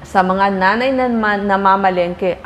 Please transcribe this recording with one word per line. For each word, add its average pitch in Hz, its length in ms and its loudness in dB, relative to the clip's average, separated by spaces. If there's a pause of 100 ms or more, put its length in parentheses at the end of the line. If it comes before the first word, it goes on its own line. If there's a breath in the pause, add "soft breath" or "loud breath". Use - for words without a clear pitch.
sa 190 160 2
mga 196 320 0
nanay 220 400 0
na 254 160 0
ma-, 220 240 0
namamalengke, 190 1120 0